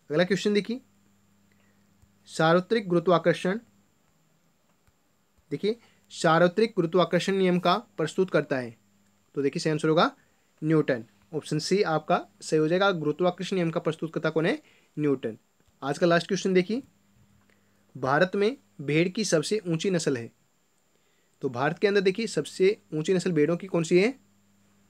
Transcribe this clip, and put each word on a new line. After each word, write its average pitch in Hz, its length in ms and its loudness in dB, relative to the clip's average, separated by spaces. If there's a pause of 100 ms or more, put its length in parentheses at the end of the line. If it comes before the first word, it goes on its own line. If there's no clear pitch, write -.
अगला 156 140 2
क्वेश्चन 202 300 0
देखिए, 208 280 -2 (1500)
सार्वत्रिक 180 580 2
गुरुत्वाकर्षण, 170 720 0 (1900)
देखिए 202 260 -4 (340)
सार्वत्रिक 175 640 4
गुरुत्वाकर्षण 175 600 0
नियम 180 240 2
का 180 160 2 (220)
प्रस्तुत 185 320 -2
करता - 280 0
है, 120 180 -8 (600)
तो 147 60 -2
देखिए 143 180 -2
सही 160 120 -2
आंसर 156 180 0
होगा 185 220 4 (500)
न्यूटन, 151 420 0 (300)
ऑप्शन 151 260 -6
सी 190 240 0
आपका 160 420 0 (160)
सही 160 180 0
हो 156 80 2
जाएगा। 185 260 2
गुरुत्वाकर्षण 175 640 -2
नियम 170 160 0
का 165 80 -6
प्रस्तुतकर्ता 160 500 -4
कौन 156 160 0
है? 285 160 -2 (360)
न्यूटन। 135 400 -2 (440)
आज 139 160 -4
का 185 80 2
लास्ट 170 220 4
क्वेश्चन 190 260 -2
देखिए, 208 300 0 (1120)
भारत 143 400 0
में 208 200 0 (260)
भेड़ 151 280 0
की 208 160 -4
सबसे 170 420 0
ऊंची 165 220 -2
नस्ल 160 280 0
है, 117 140 -12 (1120)
तो 139 80 -4
भारत 135 300 -2
के 208 80 2
अंदर 202 140 2
देखिए 196 260 -2
सबसे - 500 0 (160)
ऊंची 156 200 -2
नस्ल 185 180 0
भेड़ों 156 260 2
की 190 100 -14
कौन 170 160 -2
सी 175 160 4
है? 240 140 2 (760)